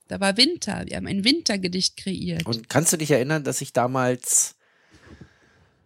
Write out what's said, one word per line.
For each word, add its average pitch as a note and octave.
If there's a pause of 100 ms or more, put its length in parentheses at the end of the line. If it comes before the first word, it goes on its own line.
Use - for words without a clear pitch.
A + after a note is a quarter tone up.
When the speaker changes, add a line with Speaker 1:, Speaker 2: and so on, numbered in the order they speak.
Speaker 1:
Da F#3
war G3
Winter. C#4
Wir -
haben F#2
ein F#3+
Wintergedicht G3
kreiert. E3+
Speaker 2:
Und A2+
kannst D#3
du F3
dich D#3
erinnern, C#3+
dass B2+
ich -
damals B2+ (1300)